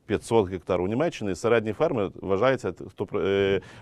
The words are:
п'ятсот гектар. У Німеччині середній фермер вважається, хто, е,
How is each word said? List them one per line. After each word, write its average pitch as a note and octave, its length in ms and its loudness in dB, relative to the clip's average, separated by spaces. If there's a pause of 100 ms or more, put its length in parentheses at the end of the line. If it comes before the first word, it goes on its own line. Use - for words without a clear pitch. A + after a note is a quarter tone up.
п'ятсот G#2 420 2
гектар. F2+ 320 -2
У F#2 80 0
Німеччині A2+ 460 -2
середній A2 380 0
фермер A#2+ 380 0 (100)
вважається, G2+ 520 0 (160)
хто, F#2+ 260 -8
е, G2 460 2 (220)